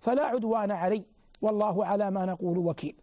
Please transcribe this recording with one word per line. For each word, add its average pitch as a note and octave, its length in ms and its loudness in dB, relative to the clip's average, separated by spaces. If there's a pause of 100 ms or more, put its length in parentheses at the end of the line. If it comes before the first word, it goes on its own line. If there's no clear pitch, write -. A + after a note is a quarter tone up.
فلا C4 260 2
عدوان A3 440 0
علي F#3+ 340 0 (380)
والله G#3 440 2
على G3+ 240 0
ما F#3+ 160 0
نقول F3+ 320 -2
وكيل". E3+ 440 -2